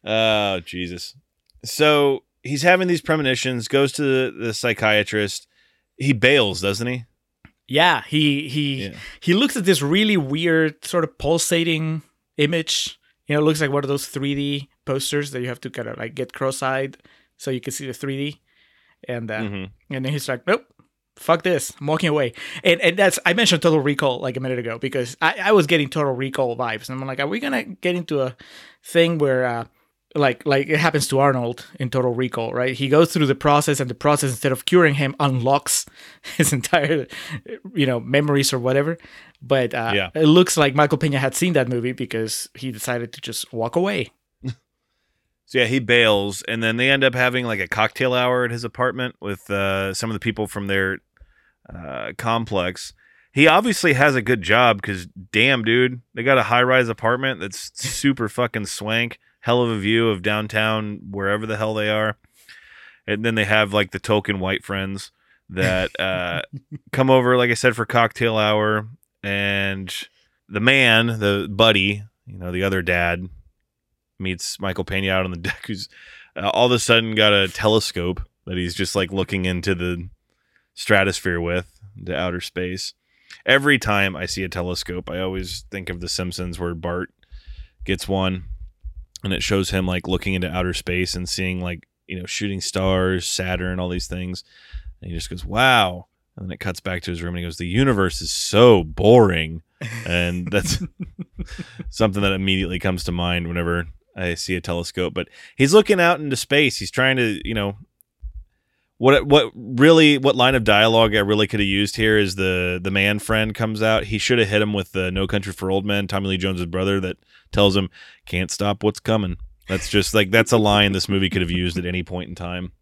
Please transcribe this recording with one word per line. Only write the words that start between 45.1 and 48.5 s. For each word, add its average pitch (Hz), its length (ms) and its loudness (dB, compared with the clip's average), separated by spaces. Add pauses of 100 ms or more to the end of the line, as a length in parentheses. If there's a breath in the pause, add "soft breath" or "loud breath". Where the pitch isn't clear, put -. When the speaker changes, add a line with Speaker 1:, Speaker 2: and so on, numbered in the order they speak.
Speaker 1:
So - 120 -2
yeah, 120 80 4
he 131 140 0
bails, 104 680 2
and 113 140 -4
then 113 160 0
they 127 120 2
end 139 140 2
up 127 100 2
having, 127 300 0
like, 110 160 -4
a 90 80 -4
cocktail 117 460 0
hour 123 320 0
at 117 40 -4